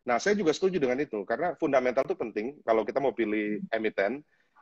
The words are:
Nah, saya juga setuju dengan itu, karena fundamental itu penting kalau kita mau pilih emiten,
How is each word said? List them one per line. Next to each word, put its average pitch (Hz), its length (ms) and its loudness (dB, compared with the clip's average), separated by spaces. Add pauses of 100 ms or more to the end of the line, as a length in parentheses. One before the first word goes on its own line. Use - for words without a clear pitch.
Nah, 120 160 2
saya 202 160 2
juga 170 160 2
setuju 185 240 0
dengan 131 240 0
itu, 110 240 -4
karena 143 320 -2
fundamental 131 480 2
itu - 80 -4
penting 117 480 -6
kalau 113 240 2
kita 120 160 -2
mau 131 160 0
pilih 107 560 -2
emiten, 110 480 -2 (420)